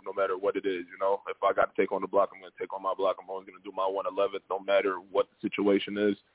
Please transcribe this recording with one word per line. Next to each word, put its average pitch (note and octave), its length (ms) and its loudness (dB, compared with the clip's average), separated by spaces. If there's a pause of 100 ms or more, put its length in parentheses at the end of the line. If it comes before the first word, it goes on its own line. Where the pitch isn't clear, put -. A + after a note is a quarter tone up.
no F#2+ 60 -8
matter F#2+ 260 0
what G2 160 0
it G2 120 -4
is, F2+ 200 -2
you F#2+ 140 -20
know. G2 260 2
If F#2 160 -8
I G2 100 4
gotta F#2+ 240 2
take G2 140 2
on F#2+ 100 -2
the F#2+ 60 -4
block, F#2+ 260 2
I'm F#2+ 80 -20
gonna F2+ 200 -18
take F#2+ 120 -6
on G2 80 -10
my F#2+ 160 -2
block. F#2+ 240 0
I'm F2+ 80 -18
always F#2+ 200 -10
gonna F#2 160 -20
do G2+ 120 -12
my F#2+ 120 0
one F#2+ 180 -2
eleventh, G2 420 -2
no F#2+ 120 -2
matter G2 380 2 (120)
what G2+ 200 2
the - 180 -8
situation G2+ 500 0
is. G#2 180 2 (180)